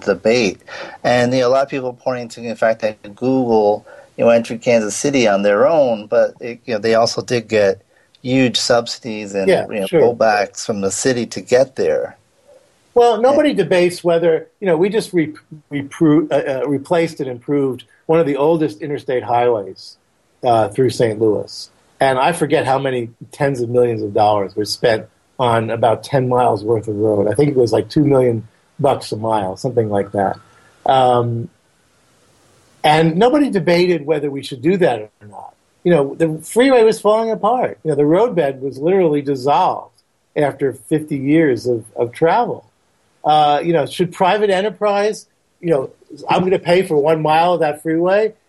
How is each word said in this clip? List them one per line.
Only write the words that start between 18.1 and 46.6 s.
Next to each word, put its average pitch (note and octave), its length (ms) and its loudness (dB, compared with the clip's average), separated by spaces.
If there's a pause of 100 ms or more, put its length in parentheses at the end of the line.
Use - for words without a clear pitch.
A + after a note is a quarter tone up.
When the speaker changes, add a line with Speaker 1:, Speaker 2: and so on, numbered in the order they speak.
Speaker 2:
of D#3+ 60 0
the C#3+ 100 -2
oldest D#3 460 0
interstate C3 400 -4
highways, A2+ 760 -2 (480)
uh, A2+ 240 2
through B2 220 0
Saint A2 280 0
Louis. G#2 520 -2 (280)
And C3+ 200 2
I D3+ 140 2
forget D3 340 -2
how C3+ 120 2
many B2+ 320 -4 (200)
tens C#3 320 -2
of A#2 80 -4
millions A#2+ 320 2
of G2+ 100 -6
dollars G#2 420 0
were G#2 120 -4
spent A2 400 -2 (320)
on A#2 320 0
about A2+ 340 0
ten B2+ 240 -2
miles A#2 360 0
worth A2 220 0
of G#2+ 100 -6
road. G#2 320 2
I G#2+ 60 0
think C#3+ 140 2
it C3+ 80 -2
was, A#2 160 2
like, A2 160 0
two D#3 160 0
million B2+ 420 2 (320)
bucks C3 340 -2
a A#2 40 -6
mile, G#2+ 400 -4
something A#2 320 -2
like G2+ 240 -2
that. G2 260 -2 (460)
Um, A#2+ 640 2 (1400)
and D#3+ 320 4
nobody B3+ 320 4
debated F3 560 0
whether D3 240 -2
we C#3 140 -8
should C3+ 180 -14
do E3 180 0
that A#2 420 -2
or G#2 80 -20
not. - 260 -20 (300)
You F3 80 4
know, C#3 240 2
the D#3 260 -2
freeway B3+ 400 2
was A3 180 2
falling A3 300 0
apart. G#3+ 540 -2
You D#3 60 -2
know, D3 40 -2
the C#3 80 0
roadbed D#3+ 580 0
was C3 160 -8
literally D#3+ 460 0
dissolved C#3 720 -2 (400)
after C#3 380 -2
fifty D3+ 440 -6
years C3+ 520 0
of, A#2 160 -2 (100)
of A#2+ 160 -4
travel. E3+ 580 -2 (560)
Uh, D3+ 400 2
you E3+ 80 -2
know, D3 140 0
should F3 260 -4
private G3+ 380 0
enterprise, G3+ 800 -2 (320)
you F3 100 -4
know, C#3 220 -2 (360)
I'm F3 140 2
gonna F#3 160 0
pay F3 260 2